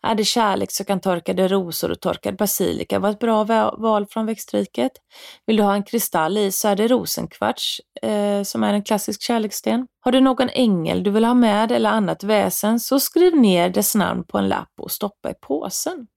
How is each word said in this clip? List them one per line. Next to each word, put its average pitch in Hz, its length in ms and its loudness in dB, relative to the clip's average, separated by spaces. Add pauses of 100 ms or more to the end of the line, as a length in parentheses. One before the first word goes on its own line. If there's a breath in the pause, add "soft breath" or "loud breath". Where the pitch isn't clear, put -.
Är 226 140 -2
det 208 100 0
kärlek 196 460 0
så - 120 -6
kan 190 160 -2
torkade 185 480 -2
rosor 175 440 -2
och 165 80 -6
torkad 175 360 -4
basilika 196 640 -2
vara 196 120 0
ett 208 80 -8
bra 220 240 2
va-, 214 340 0
val 214 280 0
från 220 200 -6
växtriket. 214 680 -4 (540 loud breath)
Vill 220 120 2
du 214 60 4
ha 202 100 4
en 202 100 0
kristall 196 540 -2
i 196 140 0
så - 160 -2
är 202 80 2
det 214 120 0
rosenkvarts, - 920 -4 (200)
eh, 208 420 -2
som 220 200 -4
är 208 100 2
en 208 100 0
klassisk 208 380 -4
kärlekssten. 226 680 -2 (120)
Har 254 120 0
du 262 100 4
någon 254 280 2
ängel 180 540 2
du 202 80 0
vill 220 140 4
ha 240 80 2
med 226 380 4
eller 226 180 2
annat 202 340 0
väsen 208 560 2
så 277 200 0
skriv 330 360 4
ner 185 340 6
dess 202 260 0
namn 180 280 0
på - 140 -6
en - 120 0
lapp - 300 -6
och - 120 -10
stoppa - 400 -8
i - 20 -8
påsen. - 840 -8